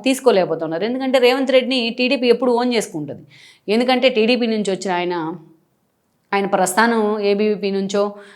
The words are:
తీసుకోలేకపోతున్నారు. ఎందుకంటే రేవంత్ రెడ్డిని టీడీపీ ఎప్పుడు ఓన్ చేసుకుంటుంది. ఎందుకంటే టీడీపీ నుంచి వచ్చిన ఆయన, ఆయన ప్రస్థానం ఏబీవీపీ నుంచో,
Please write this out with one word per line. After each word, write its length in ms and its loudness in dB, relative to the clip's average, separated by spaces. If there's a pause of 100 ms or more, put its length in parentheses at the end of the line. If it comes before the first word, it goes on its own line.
తీసుకోలేకపోతున్నారు. 800 2
ఎందుకంటే 360 0
రేవంత్ 320 2
రెడ్డిని 460 0
టీడీపీ 300 0
ఎప్పుడు 240 2
ఓన్ 220 0
చేసుకుంటుంది. 480 -6 (480)
ఎందుకంటే 400 2
టీడీపీ 380 0
నుంచి 240 -2
వచ్చిన 220 -4
ఆయన, 420 -4 (1000)
ఆయన 120 0
ప్రస్థానం 760 0
ఏబీవీపీ 520 0
నుంచో, 420 -2 (220)